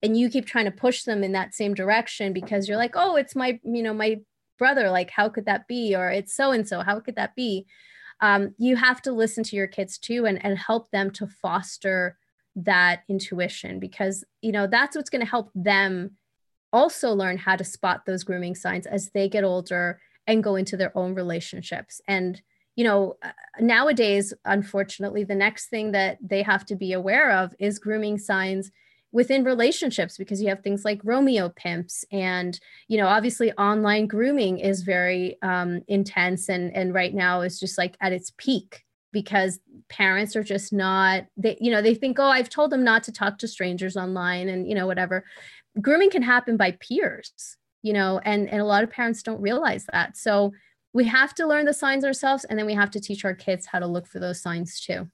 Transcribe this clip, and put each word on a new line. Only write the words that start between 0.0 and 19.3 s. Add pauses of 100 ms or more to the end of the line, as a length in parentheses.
and
you
keep
trying
to
push
them
in
that
same
direction
because
you're
like,
"Oh,
it's
my,
you
know,
my (360)
brother,
like,
how
could
that
be?"
Or,
"It's
so-and-so,
how
could
that
be?" (560)
Um,
you
have
to
listen
to
your
kids
too
and,
and
help
them
to
foster (380)
that
intuition,
because, (160)
you
know,
that's
what's
gonna
help
them (600)
also
learn
how
to
spot
those
grooming
signs
as
they